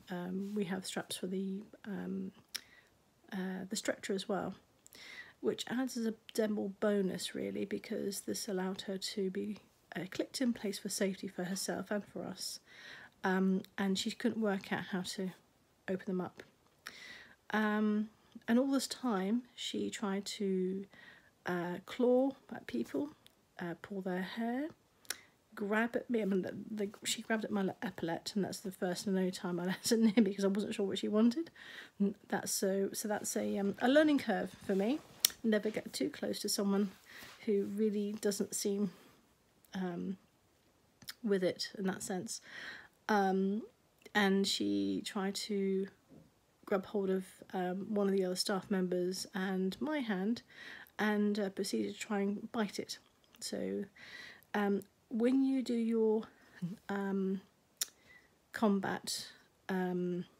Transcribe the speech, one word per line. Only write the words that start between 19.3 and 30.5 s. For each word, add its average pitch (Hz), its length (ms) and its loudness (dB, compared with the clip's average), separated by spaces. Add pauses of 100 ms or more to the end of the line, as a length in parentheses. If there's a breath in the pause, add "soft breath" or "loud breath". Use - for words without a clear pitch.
she 202 360 -4
tried 202 360 -2
to, 190 580 0 (640 loud breath)
uh, 175 400 -2
claw 254 460 4 (220)
at - 120 -10
people, 277 440 -4 (480)
uh, 175 240 -4
pull 196 200 -8
their 185 200 -2
hair, 233 460 -2 (880 loud breath)
grab 220 420 0
at - 140 -4
me. 226 100 2
I 208 60 0
mean, 190 160 4
the, - 120 -4 (160)
the, 208 200 -4 (140)
she - 180 -2
grabbed 220 220 0
at - 60 -4
my 202 120 2
le-, 185 200 0
epaulette, - 520 -4
and 196 100 2
that's - 160 -6
the 190 120 -6
first 180 340 -2
and 190 100 2
only 185 140 4
time 175 280 -4
I 175 60 -2
<laughs> 185 80 0
let - 160 -2
her 233 80 6
near 220 200 6
me 240 60 8
because 196 220 4
I 196 40 6
wasn't 196 260 0